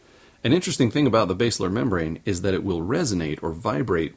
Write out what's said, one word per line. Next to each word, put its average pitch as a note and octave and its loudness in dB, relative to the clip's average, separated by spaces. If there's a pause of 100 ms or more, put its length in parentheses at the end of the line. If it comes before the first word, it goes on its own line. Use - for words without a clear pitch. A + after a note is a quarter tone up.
(440)
An A#2 4
interesting D#3+ 2
thing D3 2
about A2 4
the F#2 0
basilar G#2+ 0
membrane F2+ -2
is F2+ -2
that G2 0
it F2 -2
will F2+ -2
resonate F#2 -2
or E2+ -4
vibrate G2 -2